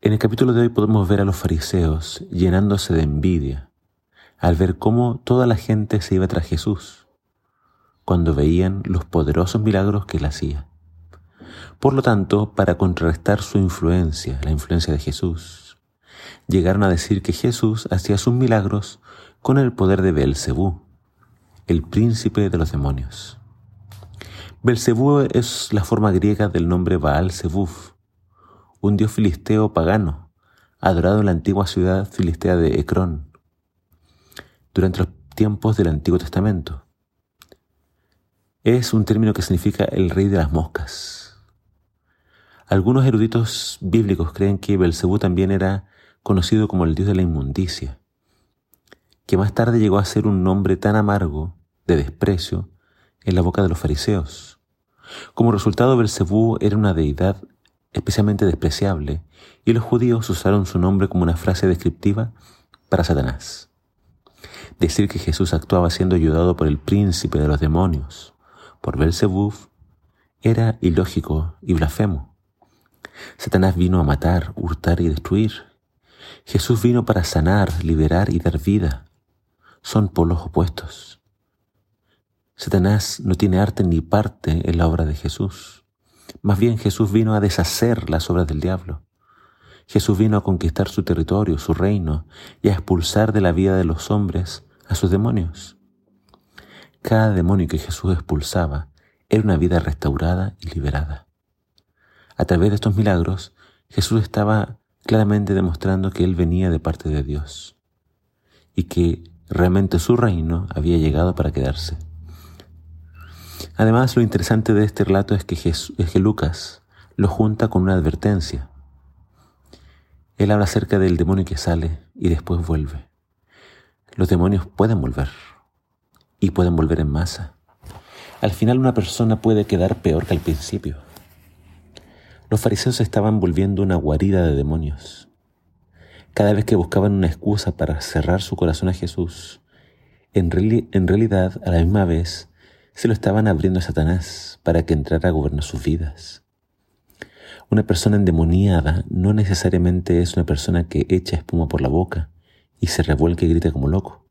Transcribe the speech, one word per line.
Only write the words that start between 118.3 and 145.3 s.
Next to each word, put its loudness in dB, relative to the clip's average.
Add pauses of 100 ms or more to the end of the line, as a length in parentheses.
Él 2
habla 4
acerca 0
del 4
demonio 0
que -6
sale -2 (140)
y -2
después -2
vuelve. -6 (1080)
Los -2
demonios 2
pueden 0
volver, -4 (1120)
y 0
pueden 2
volver 0
en 0
masa. -4 (840)
Al -2
final, 0
una 2
persona 0
puede 2
quedar 0
peor 0
que -2
al -2
principio. -6 (1500)
Los 0
fariseos 0
se 0
estaban 0
volviendo 0
una 0
guarida 2
de 2
demonios. -4 (1080)
Cada 4
vez 0
que 2
buscaban 2
una 2
excusa -2
para -4
cerrar -2
su -8
corazón 0
a 0
Jesús, -8 (760)
en 2
reali-, 2
en 0
realidad, 2
a -2
la 4
misma 4
vez, -2 (460)
se 0
lo 4
estaban 2
abriendo 2
a -4
Satanás -2
para 2
que 2
entrara 0
a 2